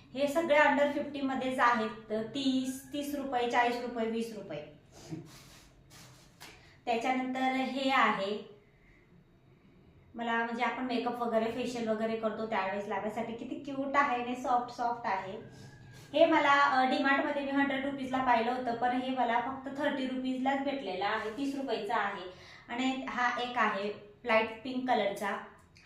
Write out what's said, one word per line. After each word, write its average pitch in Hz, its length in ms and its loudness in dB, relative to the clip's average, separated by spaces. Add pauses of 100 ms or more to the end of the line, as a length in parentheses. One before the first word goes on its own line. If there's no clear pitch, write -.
(140)
हे 285 140 2
सगळे 294 300 4
under 285 340 6
फिफ्टीमध्येच 262 680 -2
आहेत. 226 540 2
तीस, 262 800 -2
तीस 285 220 -4
रुपये, 262 360 -2
चाळीस 240 320 4
रुपये, 226 280 -2
वीस 226 260 -4
रुपये. 165 220 -10 (2250)
त्याच्यानंतर 254 540 0 (120)
हे 262 380 0
आहे, 214 600 2 (1600)
मला 233 180 -2
म्हणजे 233 300 0
आपण 240 220 0
मेकअप 240 380 -2
वगैरे, 220 220 2
फेशियल 233 440 -2
वगैरे 220 280 0
करतो 220 300 -4
त्यावेळेस 202 420 -2
लावायसाठी. 214 440 -4
किती - 220 -8
क्यूट 269 420 -4
आहे 247 260 2
आणि 240 120 -4
सॉफ्ट, 247 420 0
सॉफ्ट 240 300 -2
आहे. 190 260 -2 (800)
हे 311 140 8
मला, 285 540 6
अ, 262 100 6
डीमार्टमध्ये 285 520 2
मी 269 80 -4
हंड्रेड 269 340 2
रुपीजला 262 340 -2
पाहिलं 240 320 4
होतं, 247 240 -2
पण 240 140 0
हे 254 280 0
मला 233 240 2
फक्त 269 380 -6
थर्टी 277 280 0
रुपीजला 262 480 0
भेटलेलं 269 500 -2
आहे, 214 260 -2
तीस 277 260 -4
रुपयाचं 233 380 -2
आहे. 196 380 -2 (360)
आणि 262 400 -2
हा 247 340 0
एक 247 140 -4
आहे 208 680 -2
लाईट 226 400 2
पिंक 254 260 -2
कलरचा, 208 480 0 (480)